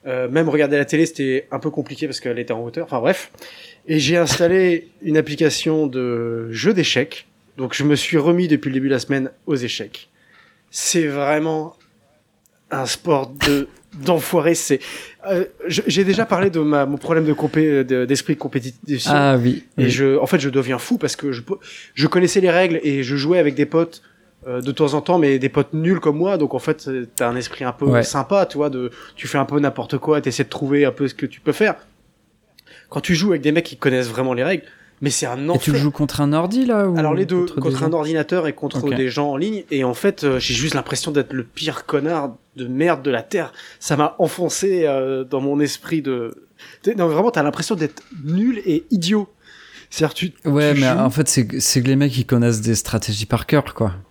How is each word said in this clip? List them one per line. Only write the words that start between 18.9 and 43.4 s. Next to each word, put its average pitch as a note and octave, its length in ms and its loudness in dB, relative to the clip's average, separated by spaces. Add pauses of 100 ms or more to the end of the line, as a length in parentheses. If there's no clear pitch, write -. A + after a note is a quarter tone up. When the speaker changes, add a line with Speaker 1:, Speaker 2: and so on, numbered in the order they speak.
Speaker 2:
Ah C#3 340 4
oui, B2 240 0 (140)
Speaker 1:
Et B2+ 60 4
Speaker 2:
oui. C3 60 4
Speaker 1:
je, C3+ 280 2
en - 80 2
fait, F3 140 2
je C#3 100 -2
deviens B2+ 280 -2
fou - 200 -2
parce C#3+ 160 -2
que C#3+ 160 -6
je, A#2 120 -8 (520)
je C#3+ 140 0
connaissais F3+ 320 4
les F#3 100 4
règles E3+ 320 2
et C#3 220 0
je B2+ 100 -2
jouais D3+ 240 2
avec D3 160 2
des C#3+ 120 2
potes, E3 360 -2 (460)
euh, B2 120 -6
de C3 120 -4
temps D3 220 0
en D3 60 0
temps, F3+ 180 2
mais C#3 200 4
des C3 100 0
potes C#3+ 260 -2
nuls E3 260 0
comme D3+ 180 2
moi. F#3 200 0
Donc C#3+ 160 0
en C3 40 -2
fait, D3+ 320 -4 (240)
t'as A#2+ 140 0
un A#2+ 80 -2
esprit B2 280 -8
un B2 80 -2
peu C#3+ 140 -6
Speaker 2:
Ouais. A#2+ 160 4
Speaker 1:
sympa, E3+ 420 0
tu - 120 -6
vois, D3 120 0
de, B2+ 220 -4 (240)
tu - 140 -14
fais D3 100 -2
un C#3 60 2
peu C#3+ 160 0
n'importe C#3 380 -2
quoi, D3+ 220 2
t'essaies C3+ 240 -2
de - 40 -6
trouver C#3+ 360 2
un B2+ 80 2
peu C#3 140 -2
ce B2 80 -4
que C#3+ 120 -6
tu - 140 -12
peux D#3 120 0
faire. G#3+ 240 2 (1120)
Quand C#3+ 120 -6
tu F3+ 140 0
joues F#3+ 160 2
avec D#3 120 2
des D3+ 100 2
mecs E3+ 140 2
qui - 100 -14
connaissent B2+ 320 2
vraiment B2+ 260 -2
les B2 100 0
règles, F3 200 -2 (360)
mais C#3 100 0
c'est C#3+ 160 -2
un B2 100 -6
Speaker 2:
Et D3 220 0
tu - 120 0
Speaker 1:
enfer. C#3 60 2
Speaker 2:
joues C#3+ 140 2
contre D3 300 -2
un C#3+ 120 2
ordi, F#3 320 0
là, G#3+ 240 2
ou F3 80 0
Speaker 1:
Alors D#3 180 2
les F#3 120 0
deux, F3+ 140 0
Speaker 2:
contre F3 160 -2
Speaker 1:
contre C#3 120 -2 (100)
Speaker 2:
des D3 60 -2
Speaker 1:
un D#3 60 2
Speaker 2:
gens ? E3+ 80 0
Speaker 1:
ordinateur D#3 480 -2
et C#3+ 60 -2
contre C#3 320 -6
Speaker 2:
Ok. C#3 100 0
Speaker 1:
des C3 140 0
gens D3 220 -2
en C3+ 60 -4
ligne. G3 340 -4
Et C3+ 140 -2
en B2 80 0
fait, G3 320 -2
euh, C3 140 2
j'ai B2 160 -2
juste D3 200 -2
l'impression C3+ 360 -4
d'être C#3+ 220 -2
le B2+ 100 -6
pire D3 420 -8
connard C#3+ 520 -2 (200)
de B2+ 100 -8
merde C#3+ 360 0
de C#3 80 0
la A2+ 120 0
Terre. E3+ 300 -4 (280)